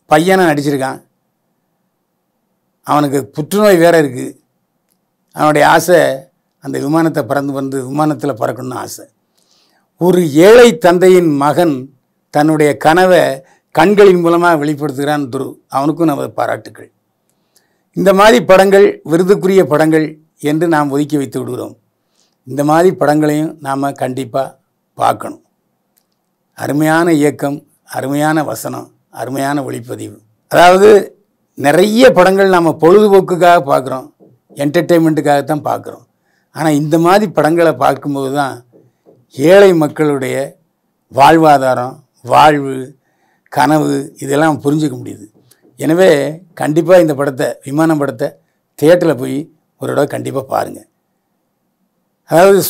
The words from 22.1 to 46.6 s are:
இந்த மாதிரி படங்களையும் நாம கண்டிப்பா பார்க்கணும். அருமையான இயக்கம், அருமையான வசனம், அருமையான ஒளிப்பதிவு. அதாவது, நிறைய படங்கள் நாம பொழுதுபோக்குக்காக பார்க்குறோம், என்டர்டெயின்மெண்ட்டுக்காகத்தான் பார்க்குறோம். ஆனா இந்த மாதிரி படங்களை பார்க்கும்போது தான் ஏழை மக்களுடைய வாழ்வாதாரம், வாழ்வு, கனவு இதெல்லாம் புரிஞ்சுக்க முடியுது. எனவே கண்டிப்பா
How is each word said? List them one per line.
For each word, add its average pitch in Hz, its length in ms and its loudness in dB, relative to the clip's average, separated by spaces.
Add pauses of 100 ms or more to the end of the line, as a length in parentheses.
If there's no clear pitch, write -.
இந்த 131 200 -10
மாதிரி 165 320 2
படங்களையும் 151 640 -2
நாம 139 320 -6
கண்டிப்பா 131 680 -8 (360)
பார்க்கணும். - 500 -6 (1080)
அருமையான 156 600 -2
இயக்கம், 143 520 -2 (180)
அருமையான 147 600 -4
வசனம், 120 480 -12 (180)
அருமையான 135 520 -8
ஒளிப்பதிவு. 120 560 -14 (300)
அதாவது, 185 680 4 (360)
நிறைய 202 580 0
படங்கள் 190 380 2
நாம 165 300 0
பொழுதுபோக்குக்காக 180 840 4
பார்க்குறோம், 135 480 -4 (420)
என்டர்டெயின்மெண்ட்டுக்காகத்தான் 147 1120 0
பார்க்குறோம். - 400 -10 (460)
ஆனா 156 180 -4
இந்த 151 300 0
மாதிரி 185 320 2
படங்களை 160 420 0
பார்க்கும்போது 139 600 -4
தான் 127 300 -8 (640)
ஏழை 185 420 4
மக்களுடைய 139 840 -4 (560)
வாழ்வாதாரம், 135 840 2 (240)
வாழ்வு, 135 720 -2 (540)
கனவு 143 680 -2
இதெல்லாம் 143 440 -2
புரிஞ்சுக்க 143 420 -2
முடியுது. - 320 -18 (440)
எனவே 160 600 0 (120)
கண்டிப்பா 160 440 0